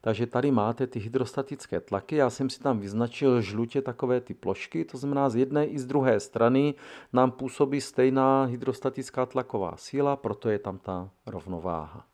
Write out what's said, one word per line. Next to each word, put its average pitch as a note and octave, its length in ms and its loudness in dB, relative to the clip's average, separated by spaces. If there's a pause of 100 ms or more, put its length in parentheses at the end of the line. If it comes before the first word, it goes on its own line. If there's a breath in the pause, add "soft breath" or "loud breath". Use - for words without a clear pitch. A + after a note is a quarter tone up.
Takže A2+ 260 0
tady C3 240 0
máte A#2 360 0
ty A#2+ 120 -8
hydrostatické A#2+ 800 -4
tlaky. - 360 -4
Já C3+ 140 4
jsem C3 200 -2
si - 100 -10
tam B2 200 0
vyznačil A#2 600 0
žlutě A2+ 400 -2
takové B2 400 -2
ty G2 120 -12
plošky, D#3+ 520 -4
to - 120 -14
znamená, C#3 320 0
z A2 60 -2
jedné C3+ 320 2
i D3 120 -6
z B2+ 60 -6
druhé C3 340 4
strany C3 540 4 (400 loud breath)
nám B2+ 180 6
působí C3+ 500 0
stejná C3+ 640 4
hydrostatická B2+ 840 -4
tlaková A2 520 -4
síla, C#3 380 -2
proto A2 340 -4
je G#2 100 0
tam G2 180 -8
ta F#2 320 -8 (160)
rovnováha. E2+ 880 -8